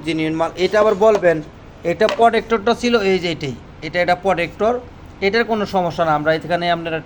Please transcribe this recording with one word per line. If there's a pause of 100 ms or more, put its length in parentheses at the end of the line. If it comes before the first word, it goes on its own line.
জেনুইন
মাল।
এটা
আবার
বলবেন, (420)
এটা
প্রোটেক্টরটা
ছিল
এই
যে
এটাই, (260)
এটা,
এটা
প্রোটেক্টর, (420)
এটার
কোনো
সমস্যা
না।
আমরা
এখানে
আপনারা